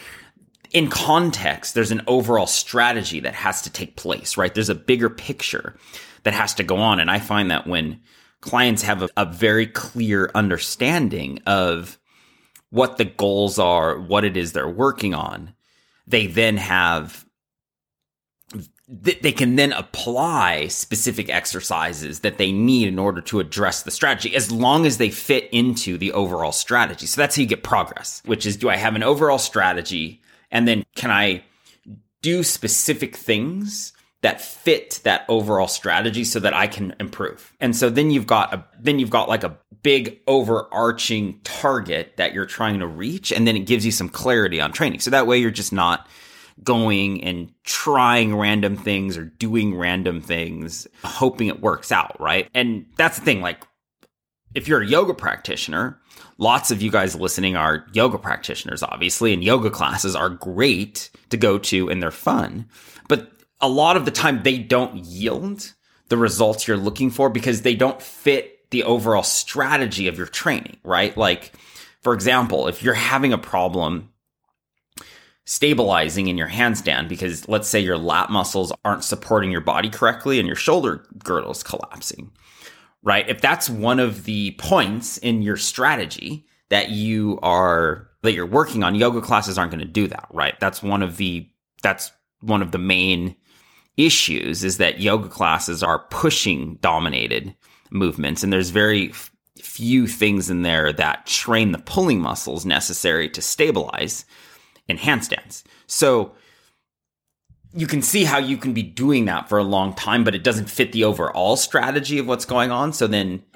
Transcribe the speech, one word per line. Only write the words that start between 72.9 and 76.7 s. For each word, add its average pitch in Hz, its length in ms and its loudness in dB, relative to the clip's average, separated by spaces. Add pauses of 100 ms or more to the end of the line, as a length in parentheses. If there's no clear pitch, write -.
having 131 360 0
a 110 60 0
problem 90 720 -2 (1400)
stabilizing 98 800 2
in 87 100 -2
your 78 120 -4
handstand 98 580 0